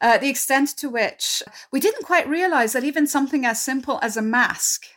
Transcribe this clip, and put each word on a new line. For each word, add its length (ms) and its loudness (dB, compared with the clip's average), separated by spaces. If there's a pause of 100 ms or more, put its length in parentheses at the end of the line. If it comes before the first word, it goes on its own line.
uh, 160 4
the 140 0
extent 480 0
to 100 -6
which 540 -2 (280)
we 100 0
didn't 240 0
quite 220 2
realize 460 2
that 120 -2
even 220 0
something 380 0
as 160 0
simple 400 -4
as 160 -2
a 60 -2
mask 640 0 (100)